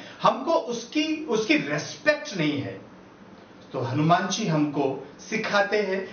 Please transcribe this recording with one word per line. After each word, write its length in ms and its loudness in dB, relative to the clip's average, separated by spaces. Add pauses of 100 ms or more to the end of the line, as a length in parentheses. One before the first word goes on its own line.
(220)
हमको 300 2
उसकी, 720 0
उसकी 300 2 (120)
रिस्पेक्ट 680 -2
नहीं 240 0
है। 220 -8 (880)
तो 80 -4
हनुमान 480 2
जी 180 -2
हमको 380 2 (360)
सिखाते 600 0
हैं 160 -2 (140)